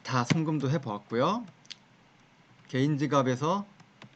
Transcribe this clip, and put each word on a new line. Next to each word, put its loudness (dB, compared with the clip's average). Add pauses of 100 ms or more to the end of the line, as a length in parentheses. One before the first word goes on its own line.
다 0
송금도 0
해보았고요. -2 (1200)
개인 0
지갑에서 0 (500)